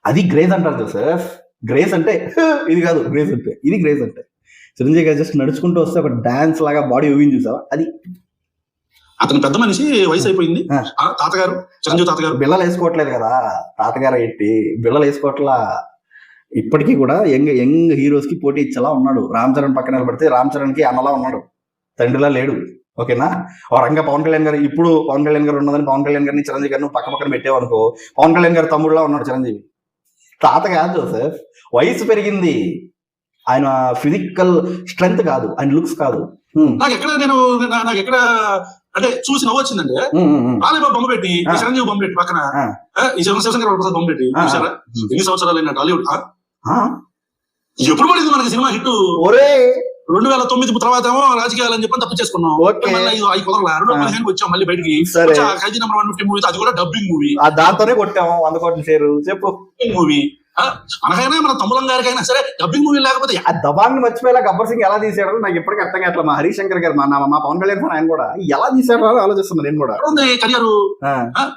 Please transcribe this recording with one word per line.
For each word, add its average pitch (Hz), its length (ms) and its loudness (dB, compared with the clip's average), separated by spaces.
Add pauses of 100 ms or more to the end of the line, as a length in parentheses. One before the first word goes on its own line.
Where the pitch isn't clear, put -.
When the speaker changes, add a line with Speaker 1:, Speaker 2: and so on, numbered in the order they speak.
Speaker 1:
అది 151 160 2 (100)
గ్రేస్ 175 220 4
అంటారు 160 240 0
జోసెఫ్, 135 480 -4 (440)
గ్రేస్ 147 240 2
అంటే 170 200 0 (560)
ఇది 170 120 2
కాదు, 165 180 0
గ్రేస్ 147 320 -2
అంటే 123 200 -6 (140)
ఇది, 190 180 2
గ్రేస్ 147 180 0
అంటే - 200 -8 (560)
చిరంజీవి 156 280 2
గారు 151 120 2
just - 220 -4
నడుచుకుంటూ 170 420 0
వస్తే - 180 0
ఒక 131 100 0 (160)
డాన్స్ 151 360 0
లాగా 147 200 0
బాడీ 135 320 0
ఊగింది 143 220 4
చూసావా, - 240 -2 (140)
అది. 160 120 -2 (1300)
Speaker 2:
అతను - 220 2
పెద్ద 139 160 0
మనిషి, 220 260 0 (220)
వయసు 175 220 0
అయిపోయింది. 180 340 0 (120)
Speaker 1:
ఆ. 139 40 0 (220)
Speaker 2:
ఆ, - 60 0 (140)
తాతగారు, 180 360 -2 (260)
చిరంజీవి 170 260 2
తాతగారు. 156 280 -2
Speaker 1:
బిళ్ళలు 151 280 2
వేసుకోవట్లేదు 170 460 -2
కదా 117 220 -4 (480)
తాతగారు, 131 360 0
ఏంటి 110 340 -2 (320)
బిళ్ళలు 139 240 2
వేసుకోవట్లా. 139 520 0 (920)
ఇప్పటికీ 123 440 0
కూడా 139 300 2
యంగ్, 147 240 2
యంగ్ 147 420 2
హీరోస్ 143 360 2
కి 175 160 -4
పోటీ 143 180 0
ఇచ్చేలా 127 300 -2
ఉన్నాడు. 131 320 0 (120)
రామ్ 127 240 2
చరణ్ 135 180 0
పక్కన 131 160 -2
నిలబడితే 127 340 0
రామ్ 135 300 2
చరణ్ 135 180 -2
కి 151 80 0
అన్నలా 131 280 0
ఉన్నాడు, 131 300 -4 (580)
తండ్రిలా 135 280 2
లేడు. 131 280 0 (460)
ఓకేనా? 123 440 -2 (280)
ఓ 127 120 4
రంగా 151 160 0
పవన్ 143 220 -2
కళ్యాణ్ 156 200 2
గారు, 151 120 0
ఇప్పుడు 151 560 2
పవన్ 143 140 0
కళ్యాణ్ 151 200 2
గారు 143 120 0
ఉన్నదని 143 280 0
పవన్ 139 200 0
కళ్యాణ్ 143 200 0
గారిని 143 160 -2
చిరంజీవి 139 320 -4
గారిని 139 160 -2
పక్క - 200 -6
పక్కన 143 220 -6
పెట్టావనుకో, 120 640 0 (220)
పవన్ 160 180 6
కళ్యాణ్ 170 200 4
గారు 160 100 2
తమ్ముడులా 156 360 2
ఉన్నాడు 147 220 0
చిరంజీవి. 127 400 -4 (800)
తాత 214 240 2
కాదు 170 340 0
జోసెఫ్, 123 340 -4 (400)
వయసు 214 280 2
పెరిగింది. 190 840 0 (600)
ఆయన 131 440 2
ఫిజికల్ 180 960 0
స్ట్రెంగ్త్ 185 360 0
కాదు, 127 360 -2
ఆయన 139 100 0
లుక్స్ 160 260 0
కాదు. - 420 -4 (200)
హ్మ్. 285 220 4
Speaker 2:
నాకు 277 120 2
ఎక్కడ 294 180 -2 (100)
నేను, 262 380 2
నా-, 233 280 -2
నాకు 226 120 -2
ఎక్కడ 247 180 -2 (800)
అంటే 220 120 0
చూసి 254 380 -2
నవ్వు 247 160 0
వచ్చిందంటే, 202 560 -2
Speaker 1:
హ్మ్, 156 120 4
హ్మ్, 262 180 2
హ్మ్. 254 120 0
Speaker 2:
బాలయ్య 311 220 0
బాబు 277 120 2
బొమ్మ 247 140 -2
పెట్టి, 180 420 -2
Speaker 1:
ఆ. 175 60 2
Speaker 2:
చిరంజీవి 233 300 -2
బొమ్మ 202 140 -4
పెట్టి 190 220 -4
పక్కన, 175 160 -4
Speaker 1:
ఆ. 139 380 -4 (220)
Speaker 2:
ఆ, 262 220 0
ఈ 170 40 0
శివ-, 196 160 0
శివశంకర్ 226 280 -2
వరప్రసాద్ 185 260 0
బొమ్మ 170 140 -2
పెట్టి 127 300 -2
Speaker 1:
ఆ. 170 80 2
Speaker 2:
చూసారా? - 180 0
Speaker 1:
హ్మ్. 113 480 -8
Speaker 2:
ఎన్ని 175 120 0
సంవత్సరాలు 180 340 0
అయినా 156 140 -2
టాలీవుడ్? 147 400 -2
ఆ? - 200 -8 (360)
Speaker 1:
ఆ? 151 320 -2 (920)
Speaker 2:
ఎప్పుడు - 160 4
పడింది 320 220 4
మనకి 269 200 2
సినిమా 254 200 0
హిట్? 240 180 -4 (320)
Speaker 1:
ఒరే 254 600 4 (320)
Speaker 2:
రెండు 226 160 2
వేల 254 200 2
తొమ్మిది 247 300 0
తర్వాత 247 280 0
ఏమో 247 120 2
రాజకీయాలు 240 540 0
అని 220 100 -2
చెప్పని 254 180 -2
తప్పించేసుకున్నాం. 175 500 -2
Speaker 1:
ఓకే. 190 420 2
Speaker 2:
మళ్ళీ 190 220 0
ఐదు, 208 80 -2
అవి 196 180 0
కుదరలా. 175 360 -2
రెండు - 160 0
వేల 143 80 0
పదిహేనుకి 202 300 -2
Speaker 1:
ఆ. - 0 -
Speaker 2:
వచ్చాం - 200 -4
మళ్ళీ - 140 0
బయటికి. 170 480 0
Speaker 1:
సరే. 170 100 4
Speaker 2:
వచ్చి 151 200 4
ఆ 196 100 0
ఖైదీ 208 260 -6
నంబర్ 214 180 -2
వన్ 214 100 0
ఫిఫ్టీ 202 180 -6
మూవీ, 202 220 -2
అది 175 100 -2
కూడా 226 140 0
డబ్బింగ్ 180 400 -4
మూవీ. 147 300 0
Speaker 1:
ఆ, 151 80 6
దాంతోనే 185 440 2
కొట్టాము 170 520 0
వంద 160 100 -2
కోట్ల 165 260 -2
షేరు. 147 480 2
చెప్పు. 196 180 -4
Speaker 2:
డబ్బింగ్ - 480 -6
మూవీ. 151 420 0 (220)
ఆ, - 40 0 (460)
మనకైనా 254 320 0
మన 285 100 0 (100)
తమ్ములం 254 300 -2
గారికైనా 254 300 -2
సరే 254 180 0 (220)
డబ్బింగ్ 294 240 0
మూవీ 285 140 2
లేకపోతే 262 380 0 (120)
Speaker 1:
ఆ - 20 0 (140)
దబాంగ్ 214 340 2
మర్చిపోయేలా 247 400 2
గబ్బర్ 226 280 0
సింగ్ 226 140 -2
ఎలా 202 160 2
తీశాడు 202 400 -2
నాకు 190 180 -2
ఇప్పటికీ 190 280 -2
అర్థం 185 180 -4
కావట్లేదు. 175 260 -2
మా 147 60 2
హరిశంకర్ 175 440 -2
గారు, 165 160 0
మా, 143 120 0
మా 139 320 0
పవన్ 160 240 -2
కళ్యాణ్ 196 180 0
ఫ్యాన్, 220 140 -4
ఆయన 160 140 -2
కూడా 160 320 -2
ఎలా 190 360 0
తీశాడు 240 300 4
అని 233 140 4
ఆలోచిస్తున్నాను 190 500 0
నేను 151 100 -2
కూడా. 131 140 -2
Speaker 2:
ఎక్కడ 285 140 -2
ఉంది 269 300 2
కెరీర్? 226 580 0 (100)
Speaker 1:
ఆ. 127 320 -2
Speaker 2:
ఆ? - 200 -2